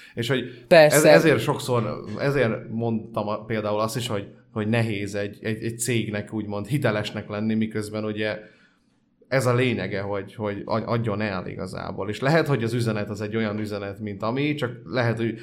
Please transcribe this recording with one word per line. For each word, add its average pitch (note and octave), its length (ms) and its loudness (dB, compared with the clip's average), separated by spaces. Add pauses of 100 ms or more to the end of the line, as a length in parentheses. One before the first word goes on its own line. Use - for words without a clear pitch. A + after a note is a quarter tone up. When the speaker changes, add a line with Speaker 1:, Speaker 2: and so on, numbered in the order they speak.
(140)
Speaker 1:
És A#2 140 -4
hogy C3 180 0 (220)
Speaker 2:
Persze. D3+ 300 10
Speaker 1:
ez, D#3 60 8
ezért D3+ 360 8
sokszor, B2 440 0 (360)
ezért B2+ 500 0
mondtam A2 580 -2
a, G#2 180 -4
például G#2 340 -2
azt A2 180 -2
is, A#2+ 100 -4
hogy, G2+ 200 -4 (240)
hogy G#2+ 160 -2
nehéz G#2+ 480 0
egy, G2+ 260 -4
egy, A2 220 -4
egy A2+ 160 -4
cégnek G#2 540 -2
úgymond G#2 340 -6
hitelesnek G#2+ 600 -2
lenni, G#2+ 240 -2
miközben G#2+ 520 -2
ugye G#2+ 340 -4 (880)
ez B2+ 180 0
a B2 100 4
lényege, G#2 460 0
hogy, G2 340 -6
hogy G#2 300 -4
a-, G#2+ 260 -2
adjon A2+ 300 0
el F#2+ 260 -4
igazából. F#2 640 -8
És G#2+ 100 -6
lehet, D3 280 2
hogy C3 160 0
az A2+ 100 -2
üzenet A2 360 -2
az G#2 120 -8
egy G#2 140 -4
olyan G#2+ 240 -2
üzenet, G2+ 400 -6
mint G#2 240 -8
ami, C#3 300 0
csak B2+ 180 -4 (120)
lehet, A#2 340 0
hogy A#2 260 -2